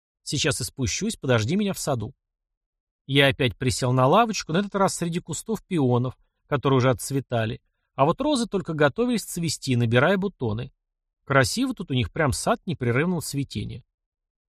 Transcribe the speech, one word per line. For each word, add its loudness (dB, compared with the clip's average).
"Сейчас -2
и -4
спущусь, -4
подожди 0
меня 0
в -8
саду". -6
Я 6
опять 0
присел 0
на 4
лавочку, 2
на 0
этот -4
раз 2
среди -4
кустов -8
пионов, 0
которые 2
уже 4
отцветали, -2
а 2
вот 2
розы 0
только -6
готовились 0
цвести, -4
набирая 4
бутоны. -6
Красиво 2
тут -10
у -2
них, 0
прям 0
сад -2
непрерывного -2
цветения. -8